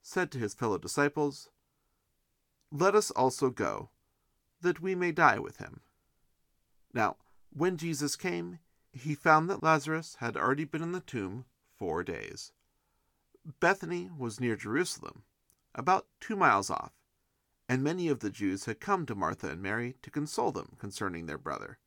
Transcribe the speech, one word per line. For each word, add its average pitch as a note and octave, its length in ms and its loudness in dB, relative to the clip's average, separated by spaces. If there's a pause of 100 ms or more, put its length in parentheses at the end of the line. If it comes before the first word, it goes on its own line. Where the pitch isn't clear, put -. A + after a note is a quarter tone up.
said - 300 -2
to C3+ 60 -6
his A2 160 -2
fellow G#2+ 240 0
disciples, C#3+ 680 0 (1200)
"Let F3+ 240 4
us G#3 160 6
also B2+ 400 2
go, A#1 400 -4 (720)
that F3 200 0
we F#3 140 -2
may F3+ 160 0
die D3 280 6
with - 180 -8
him." - 260 -16 (1080)
Now, A2 240 2 (340)
when F3 260 0
Jesus D3+ 380 -2
came, F3 460 -6 (320)
he C#3+ 240 -4
found E3 340 6
that F#3 140 -4
Lazarus D#3 520 2
had A#2 200 -4
already C3 280 2
been D#3 180 -4
in E3+ 100 -4
the F3+ 80 -4
tomb A2 440 -6 (300)
four F2 300 -2
days. C2 480 -10 (1040)
Bethany F3 520 0
was B2+ 280 -6
near B2 160 0
Jerusalem, A2 680 -4 (500)
about F3+ 340 0 (120)
two A3 160 -6
miles A#2 340 6
off, - 220 -4 (760)
and B2+ 140 2
many E3+ 260 0
of C3+ 120 2
the G#2 100 -2
Jews G2 360 -2
had A2+ 140 -6
come F#3+ 260 0
to A#2 80 -6
Martha E2+ 360 -2
and D#2+ 100 -8
Mary A2+ 420 -4
to - 80 -16
console D3+ 420 -2
them - 260 -10
concerning F#2 480 -6
their D#2 120 -8
brother. - 480 -8